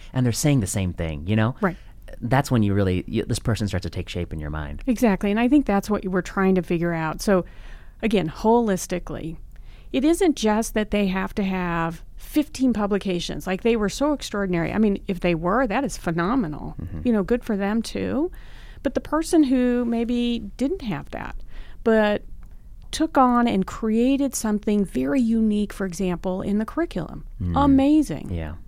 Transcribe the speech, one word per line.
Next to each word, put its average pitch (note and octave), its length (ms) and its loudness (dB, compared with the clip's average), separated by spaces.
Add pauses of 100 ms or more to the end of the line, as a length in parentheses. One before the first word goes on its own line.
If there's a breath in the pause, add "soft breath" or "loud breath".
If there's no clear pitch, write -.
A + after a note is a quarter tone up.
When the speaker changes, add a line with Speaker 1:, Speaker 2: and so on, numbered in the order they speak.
(120)
Speaker 1:
and B2+ 140 0
they're A#2 60 2
saying C#3+ 280 2
the G2 60 0
same F#2 280 -2
thing, D#2+ 340 -4
you G#2+ 80 2
know? A2 240 2
Speaker 2:
Right. F#3 160 0 (440 soft breath)
Speaker 1:
That's C3 300 0
when A#2 140 4
you G2+ 100 2
really, F#2+ 320 2
you, G#2+ 180 -2
this A#2 140 -2
person G#2 300 0
starts F#2 160 -2
to F2 60 -6
take F2 180 -6
shape F2 240 -6
in D#2+ 80 -6
your D2+ 100 -6
mind. D2 380 -8
Speaker 2:
Exactly, A3 420 2
and G#3 80 0
I A#3+ 80 2
think C4+ 200 4
that's G3+ 220 0
what G#3 180 0
we're F#3 160 0
trying F#3+ 340 2
to F3+ 60 2
figure E3+ 320 0
out. D#3+ 260 -4
So, F#3+ 240 4 (580 loud breath)
again, G#3 260 2
holistically, F#3 1080 0 (560 soft breath)
it B3+ 120 2
isn't E4 300 4
just G#3+ 400 0
that G#3+ 160 0
they G#3 160 2
have F#3+ 300 -2
to G#3 80 0
have E3+ 580 -2 (140)
fifteen C4+ 560 0
publications. F#3+ 760 -2
Like, F#3 160 -2
they A#3 140 4
were G#3 140 0
so D4 220 0
extraordinary. G3 600 -2
I - 60 0
mean, G#3 280 4
if F3+ 140 -4
they F3 160 2
were, G3 320 2
that A#3 160 0
is G#3 120 -4
phenomenal. E3+ 840 -2
Speaker 1:
Mm-hmm. D#3+ 220 -8
Speaker 2:
You B3 80 4
know, G#3 100 4
good A#3 220 0
for A3 120 0
them, G3+ 240 0
too. G#3+ 520 -2 (500 loud breath)
But - 120 -2
the - 60 0
person D#4+ 440 4
who B3 400 2
maybe A#3 720 -2
didn't D4+ 260 -2
have E3 280 -6
that, - 260 -8 (480 soft breath)
but G#3+ 380 4 (680)
took - 280 0
on A#3+ 280 6
and F#3+ 200 2
created B3 680 2
something G#3 500 0
very C4 360 0
unique, A3 540 2
for G3+ 100 -4
example, F#3 560 -2
in G3+ 180 0
the A3 60 0
curriculum. A3 580 -4 (200)
Speaker 1:
Mm. F#3 200 2
Speaker 2:
Amazing. C#4 720 4
Speaker 1:
Yeah. D#2+ 220 -6 (140)